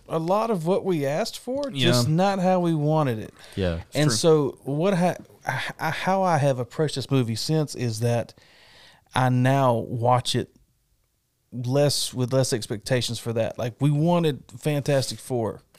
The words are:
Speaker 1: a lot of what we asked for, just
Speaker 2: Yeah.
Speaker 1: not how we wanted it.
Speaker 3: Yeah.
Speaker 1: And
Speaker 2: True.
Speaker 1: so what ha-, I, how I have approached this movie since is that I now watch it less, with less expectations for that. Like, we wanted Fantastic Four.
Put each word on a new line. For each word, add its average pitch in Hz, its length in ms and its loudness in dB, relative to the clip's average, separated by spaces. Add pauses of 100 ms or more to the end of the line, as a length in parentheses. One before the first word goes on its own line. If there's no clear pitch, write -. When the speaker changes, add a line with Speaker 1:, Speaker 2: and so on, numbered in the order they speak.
Speaker 1:
a 160 120 -2
lot 208 320 0
of 165 160 -2
what 190 180 0
we 165 180 0
asked 156 360 -4
for, 277 320 -6
just 123 360 2
Speaker 2:
Yeah. 156 80 2
Speaker 1:
not 196 220 2
how 185 220 2
we 170 160 2
wanted 147 420 0
it. 101 160 -12 (220)
Speaker 3:
Yeah. 87 240 0 (160)
Speaker 1:
And 147 160 2
Speaker 2:
True. 110 60 0
Speaker 1:
so 156 480 4
what 160 280 0
ha-, 170 240 2 (600)
I, 160 100 -4
how 190 320 -2
I 175 160 2
have 135 220 0
approached 139 340 -4
this 127 160 -6
movie 123 260 0
since 156 380 -2
is 113 280 -4
that 117 340 -2 (800)
I 131 140 2
now 127 460 4
watch 117 600 0
it - 200 -4 (960)
less, 131 640 0
with 120 180 -2
less 131 220 2
expectations 117 640 -4
for 117 140 -6
that. 110 260 -2
Like, 92 220 -6
we 147 100 4
wanted 156 500 2 (160)
Fantastic 143 600 -2
Four. 117 420 -4 (180)